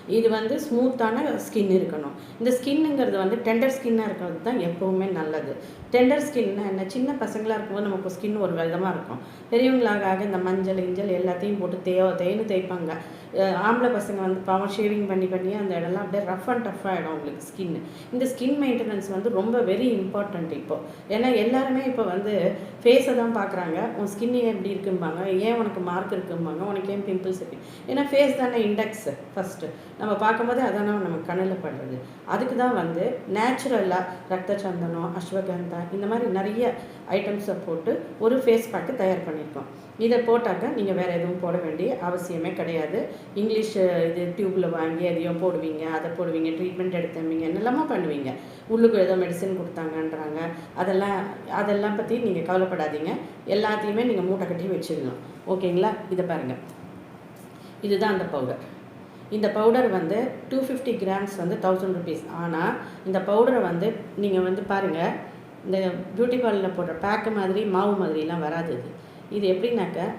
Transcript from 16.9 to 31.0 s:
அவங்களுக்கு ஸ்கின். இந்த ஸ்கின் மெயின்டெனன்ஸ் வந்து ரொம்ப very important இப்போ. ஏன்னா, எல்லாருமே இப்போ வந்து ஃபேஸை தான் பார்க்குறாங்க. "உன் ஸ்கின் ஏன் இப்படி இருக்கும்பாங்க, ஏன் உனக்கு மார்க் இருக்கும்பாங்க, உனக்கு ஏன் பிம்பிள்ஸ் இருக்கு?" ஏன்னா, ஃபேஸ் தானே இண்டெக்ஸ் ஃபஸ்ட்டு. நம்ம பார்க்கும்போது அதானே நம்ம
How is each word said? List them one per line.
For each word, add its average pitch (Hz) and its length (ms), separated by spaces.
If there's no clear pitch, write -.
அவங்களுக்கு 151 380
ஸ்கின். 175 380
இந்த 247 120
ஸ்கின் 277 380
மெயின்டெனன்ஸ் 214 480
வந்து 190 180
ரொம்ப 220 300
very 208 420
important 190 500
இப்போ. - 280
ஏன்னா, 233 260
எல்லாருமே 262 500
இப்போ 240 180
வந்து 196 480
ஃபேஸை 262 320
தான் 233 200
பார்க்குறாங்க. 185 640
"உன் 202 100
ஸ்கின் 233 260
ஏன் 220 320
இப்படி 202 80
இருக்கும்பாங்க, 185 640
ஏன் 226 160
உனக்கு 202 240
மார்க் 180 340
இருக்கும்பாங்க, 170 480
உனக்கு 196 320
ஏன் 196 140
பிம்பிள்ஸ் 185 340
இருக்கு?" - 160
ஏன்னா, 277 240
ஃபேஸ் 277 260
தானே 240 280
இண்டெக்ஸ் 208 440
ஃபஸ்ட்டு. - 340
நம்ம 208 160
பார்க்கும்போது 226 460
அதானே 202 240
நம்ம 190 320